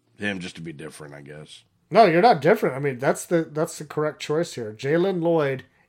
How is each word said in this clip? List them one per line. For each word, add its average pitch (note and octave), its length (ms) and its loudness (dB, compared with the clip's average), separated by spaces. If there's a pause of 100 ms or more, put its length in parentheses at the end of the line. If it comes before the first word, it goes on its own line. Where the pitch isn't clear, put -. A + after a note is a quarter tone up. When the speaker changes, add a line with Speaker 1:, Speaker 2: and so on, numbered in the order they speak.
(200)
Speaker 1:
him G2+ 200 -6
just F2 160 -12
to F2 60 -16
be E2 120 -12
different, D2 400 -16
I D2 80 -18
guess. D2 420 -20 (260)
Speaker 2:
No, G#3 140 6
you're F3 180 6
not G#3 200 6
different. E3+ 340 2
I C3+ 40 -8
mean, C3+ 200 -4
that's D#3+ 260 -2
the, E3 180 0
that's D#3 340 -6
the D#3 80 -14
correct D3+ 360 -6
choice E3 340 -4
here. G#2+ 220 -10
Jalen F3 460 0
Lloyd D3+ 400 0 (260)